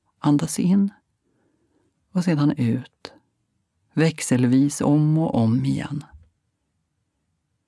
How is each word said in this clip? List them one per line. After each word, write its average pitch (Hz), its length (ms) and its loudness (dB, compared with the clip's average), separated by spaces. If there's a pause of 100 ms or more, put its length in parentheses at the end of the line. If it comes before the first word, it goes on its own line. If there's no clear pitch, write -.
(180)
andas 147 400 0
in 196 320 2 (1200)
och 180 120 -2
sedan 151 280 2
ut, 123 600 -6 (840)
växelvis 139 840 0
om 151 380 2
och 160 160 -2
om 117 300 0
igen. 135 400 -6 (1600)